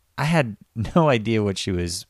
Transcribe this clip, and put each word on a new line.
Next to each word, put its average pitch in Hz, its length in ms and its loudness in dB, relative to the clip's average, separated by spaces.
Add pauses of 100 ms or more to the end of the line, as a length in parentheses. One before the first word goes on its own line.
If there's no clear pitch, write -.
(160)
I 139 80 -2
had 147 320 0 (180)
<laughs> 113 200 -4
no 160 140 4
idea 113 340 2
what 98 160 0
she - 140 -4
was 87 380 -4